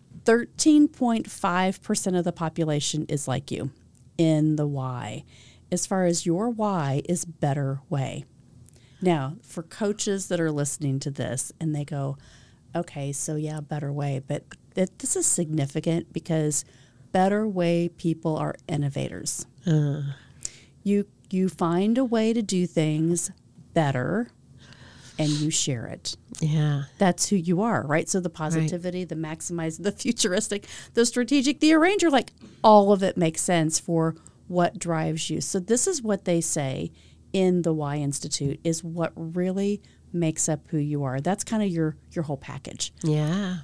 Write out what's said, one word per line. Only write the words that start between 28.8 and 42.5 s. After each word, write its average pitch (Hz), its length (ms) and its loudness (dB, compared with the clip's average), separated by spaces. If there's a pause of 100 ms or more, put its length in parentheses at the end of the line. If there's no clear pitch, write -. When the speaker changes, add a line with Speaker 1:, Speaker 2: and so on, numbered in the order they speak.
Speaker 1:
the 160 100 -8
maximize, 160 680 -6
the 196 120 -2
futuristic, 208 720 -2 (280)
the 233 120 4
strategic, 247 560 0
the 311 120 8
arranger, 349 360 4
like, 269 240 2 (300)
all 208 280 10
of 196 120 4
it 190 120 0
makes 160 260 0
sense 160 380 2
for 160 360 0 (320)
what 175 300 2
drives 160 520 -2
you. 156 100 -2
So 202 200 -2
this 214 280 2
is 339 140 -2
what 208 240 -2
they 170 160 2
say 147 500 -4 (400)
in 185 300 4
the 160 120 4
Why 147 240 -2
Institute 143 680 -4
is 165 180 -2
what 165 320 -4
really 185 680 -2 (300)
makes 165 380 0
up 151 200 -4
who 160 100 -2
you 147 260 -2
are. 131 160 -2
That's 175 240 -2
kinda 214 220 0
your, 160 280 0 (160)
your 175 120 -4
whole 143 140 -4
package. - 540 -10 (120)